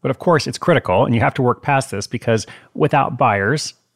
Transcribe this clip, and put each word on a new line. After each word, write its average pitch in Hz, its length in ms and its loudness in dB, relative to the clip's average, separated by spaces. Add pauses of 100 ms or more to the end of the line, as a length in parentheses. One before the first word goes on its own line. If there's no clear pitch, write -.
But 135 80 -2
of - 80 -6
course, 165 280 0
it's 127 120 -8
critical, 123 480 2
and 131 80 0
you 113 80 2
have 143 100 2
to - 80 -4
work 123 220 0
past 135 280 -2
this 98 160 -8
because 113 400 -2 (280)
without 139 420 0
buyers, 117 560 0 (240)